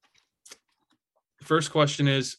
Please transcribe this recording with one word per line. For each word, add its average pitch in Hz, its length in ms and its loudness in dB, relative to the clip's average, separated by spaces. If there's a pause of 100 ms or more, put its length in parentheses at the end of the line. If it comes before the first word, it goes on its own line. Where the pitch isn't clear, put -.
(1400)
first 156 300 -2
question 147 360 2
is, 135 320 -2